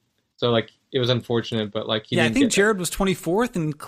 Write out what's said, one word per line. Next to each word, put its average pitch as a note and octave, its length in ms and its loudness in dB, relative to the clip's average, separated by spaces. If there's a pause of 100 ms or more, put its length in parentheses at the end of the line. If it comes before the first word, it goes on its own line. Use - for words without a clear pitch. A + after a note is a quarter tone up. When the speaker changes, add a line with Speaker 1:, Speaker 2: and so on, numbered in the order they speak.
(380)
Speaker 1:
So, A#2+ 120 0
like, A#2 200 0 (200)
it C#3 80 -2
was B2 120 2
unfortunate, A2+ 640 -2
but, G#2+ 140 -6
like, A2 200 -2
he D#3+ 100 -2
Speaker 2:
Yeah, E3+ 60 2
I - 60 4
Speaker 1:
didn't A2 80 -2
Speaker 2:
think C#4 100 4
Speaker 1:
get A3 100 0
Speaker 2:
Jared G3+ 220 4
was F3 100 -4
twenty-fourth G3 680 -2
and, D3+ 200 -2 (140)